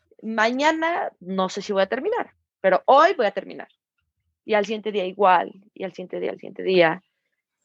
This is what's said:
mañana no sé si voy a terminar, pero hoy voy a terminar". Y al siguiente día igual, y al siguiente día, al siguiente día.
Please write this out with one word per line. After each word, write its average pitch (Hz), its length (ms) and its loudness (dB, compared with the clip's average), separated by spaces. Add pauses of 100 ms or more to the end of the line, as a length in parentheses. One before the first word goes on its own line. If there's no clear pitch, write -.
(220)
mañana 285 1000 -2
no 185 300 -4
sé 202 120 -8
si 208 120 -8
voy 190 100 2
a 196 60 0
terminar, 381 420 -4 (300)
pero 185 240 2
hoy 302 300 6
voy 247 100 0
a 196 60 0
terminar". 165 380 -12 (760)
Y 214 100 -2
al 208 100 2
siguiente 214 260 -6
día 190 140 -4
igual, 185 480 2 (200)
y 196 120 -12
al 185 80 -10
siguiente 180 260 -12
día, 190 120 -4
al 185 60 -14
siguiente - 260 -14
día. 180 380 2 (640)